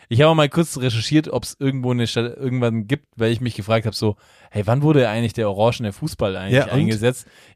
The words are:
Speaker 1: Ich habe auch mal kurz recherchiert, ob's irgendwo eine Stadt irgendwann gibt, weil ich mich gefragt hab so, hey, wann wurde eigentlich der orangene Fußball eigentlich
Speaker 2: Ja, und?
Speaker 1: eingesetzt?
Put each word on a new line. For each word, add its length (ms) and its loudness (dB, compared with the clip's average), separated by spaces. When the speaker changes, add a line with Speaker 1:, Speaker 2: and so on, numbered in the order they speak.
Speaker 1:
Ich 100 2
habe 100 8
auch 40 4
mal 160 4
kurz 260 -2
recherchiert, 520 0
ob's 300 -6
irgendwo 320 -2
eine 160 0
Stadt 300 -4
irgendwann 500 -2
gibt, 200 -4
weil 160 2
ich 80 -2
mich 140 -4
gefragt 320 -2
hab 80 -2
so, 220 -2
hey, 160 -4
wann 160 2
wurde 260 4
eigentlich 240 -2
der 160 -2
orangene 460 0
Fußball 420 -4
eigentlich 220 0
Speaker 2:
Ja, 80 4
und? 60 -6
Speaker 1:
eingesetzt? 540 0